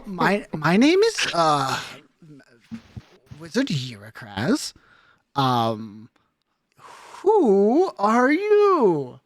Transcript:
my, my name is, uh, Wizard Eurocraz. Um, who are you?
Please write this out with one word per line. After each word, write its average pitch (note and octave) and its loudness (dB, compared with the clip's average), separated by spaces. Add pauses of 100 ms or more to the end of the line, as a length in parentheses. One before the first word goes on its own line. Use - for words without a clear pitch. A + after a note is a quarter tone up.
my, F#3 -4
my D#3+ 0
name D#4 4
is, A4+ -2
uh, C#3+ 0 (1600)
Wizard E3+ -4
Eurocraz. A#2 -6 (640)
Um, A2+ -4 (680)
who D4 0
are A#3+ 2
you? D#4 2